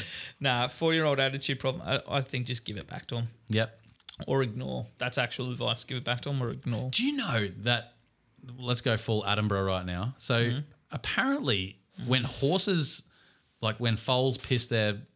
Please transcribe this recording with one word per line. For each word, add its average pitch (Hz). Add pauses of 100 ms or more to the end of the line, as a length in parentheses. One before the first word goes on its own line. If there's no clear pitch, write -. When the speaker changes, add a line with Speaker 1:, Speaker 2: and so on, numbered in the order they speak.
(400)
Speaker 1:
Nah, 123
forty-year-old 156
attitude 135
problem. 135
I, 127
I 135
think 127
just 120
give 104
it -
back 87
to 120
'em. 117 (220)
Speaker 2:
Yep. 110 (480)
Speaker 1:
Or 135
ignore. 123 (140)
That's 123
actual 123
advice. 117
Give 131
it 123
back 120
to 143
'em 135
or 117
ignore. 123
Speaker 2:
Do 220
you 285
know 127 (140)
that, 117 (640)
let's 123
go 113
full 107
Attenborough 101
right 92
now. 90
So 117
Speaker 1:
Mm-hmm. 123 (320)
Speaker 2:
apparently 156 (220)
Speaker 1:
Mm-hmm. 120
Speaker 2:
when 127
horses, 170 (600)
like, 110
when 117
foals 127
piss -
their, 107 (180)